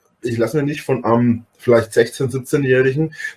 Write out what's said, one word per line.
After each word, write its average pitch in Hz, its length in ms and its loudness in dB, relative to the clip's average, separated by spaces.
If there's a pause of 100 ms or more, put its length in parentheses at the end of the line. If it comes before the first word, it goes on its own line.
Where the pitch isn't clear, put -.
(220)
ich 120 160 -6
lass 135 160 -2
mir 151 80 0
nicht 143 220 -4
von 127 200 -2
einem 117 440 2 (100)
vielleicht 117 340 2
sechzehn, 120 380 0
siebzehnjährigen, 131 840 0 (220)